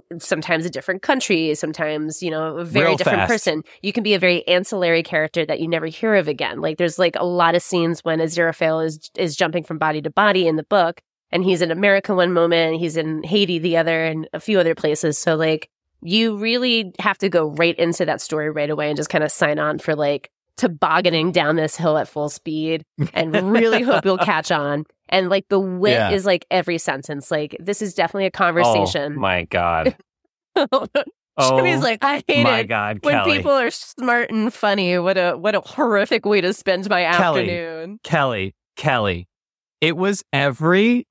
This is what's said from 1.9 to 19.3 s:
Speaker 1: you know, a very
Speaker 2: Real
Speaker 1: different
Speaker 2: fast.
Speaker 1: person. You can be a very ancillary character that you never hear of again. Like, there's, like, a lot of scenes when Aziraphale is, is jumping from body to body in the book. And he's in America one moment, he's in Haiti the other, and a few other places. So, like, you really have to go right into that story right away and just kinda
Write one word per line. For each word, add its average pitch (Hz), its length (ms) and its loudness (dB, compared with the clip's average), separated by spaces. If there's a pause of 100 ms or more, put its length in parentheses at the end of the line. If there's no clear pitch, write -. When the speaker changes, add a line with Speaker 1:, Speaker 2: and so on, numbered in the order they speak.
Speaker 1:
you 170 80 -4
know, 156 280 -6
a 175 80 -8
very 170 220 2
Speaker 2:
Real 156 100 2
Speaker 1:
different 131 220 2
Speaker 2:
fast. 95 100 2
Speaker 1:
person. 165 320 0 (180)
You 202 140 -4
can 240 80 0
be 208 100 2
a 196 60 4
very 175 280 2
ancillary 180 560 2
character 156 440 -2
that 156 140 -2
you 160 80 -4
never 160 180 -2
hear 214 300 -2
of 165 120 2
again. 131 320 -4
Like, 156 160 -4
there's, 175 220 0
like, 180 180 2
a - 80 -2
lot 175 300 2
of 175 80 2
scenes 170 420 0
when 160 140 0
Aziraphale 160 640 0
is, 156 320 -8
is 165 200 -2
jumping 170 280 -2
from 160 140 -8
body 151 240 -2
to 151 80 -6
body 190 360 2
in 160 100 2
the 156 80 -4
book. 175 360 2 (300)
And 185 140 -2
he's 180 180 2
in 165 80 0
America 196 440 2
one 180 200 2
moment, 165 440 2
he's 165 200 -4
in 156 240 -4
Haiti 180 360 0
the 165 200 0
other, 160 260 0
and 160 300 -4
a 160 60 -10
few 202 200 2
other 165 140 2
places. 151 420 0
So, 165 180 0
like, 156 360 0 (320)
you 214 340 2
really 226 640 -2
have 196 200 0
to 196 120 -2
go 160 220 2
right 170 260 2
into 170 260 0
that 156 160 -2
story 151 300 -4
right 147 180 -2
away 151 220 -4
and 147 80 -4
just 147 100 -4
kinda 151 220 0